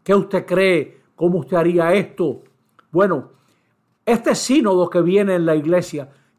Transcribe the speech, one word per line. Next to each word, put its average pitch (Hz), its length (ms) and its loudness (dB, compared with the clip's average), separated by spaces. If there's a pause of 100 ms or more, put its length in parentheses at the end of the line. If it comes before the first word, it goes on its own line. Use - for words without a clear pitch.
"¿Qué 196 120 0
usted 185 320 0
cree? 180 540 0 (160)
¿Cómo 175 240 0
usted 180 160 -4
haría 170 360 2
esto?". 170 500 -4 (480)
Bueno, 175 400 0 (760)
este 233 300 0
sínodo 202 560 0
que 175 100 0
viene 190 340 0
en 170 120 0
la 165 80 2
iglesia, 151 560 -2 (280)